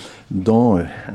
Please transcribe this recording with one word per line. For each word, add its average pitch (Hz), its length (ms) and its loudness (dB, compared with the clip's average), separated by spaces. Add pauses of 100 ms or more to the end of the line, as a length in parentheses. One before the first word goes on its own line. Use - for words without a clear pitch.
(300)
dans, 110 480 2
euh, 85 60 0 (300)